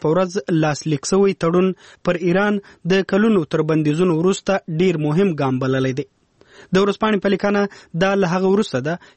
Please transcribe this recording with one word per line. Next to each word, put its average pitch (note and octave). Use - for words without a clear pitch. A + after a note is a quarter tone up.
په D#3
ورځ F3+
لاسلیک D3+
شوی G3
تړون F3+
پر F3
ایران G3+
د F#3+
کلونو G#3
تر D#3
بندیزونو D#3
وروسته F#3+
ډیر E3+
مهم D#3+
ګام C3
بللی C3
دی. C#3+
د F#3
ورځپاڼې G3+
په G3+
لیکنه، G3+
دا G3
له F#3
هغه F#3+
وروسته E3
ده E3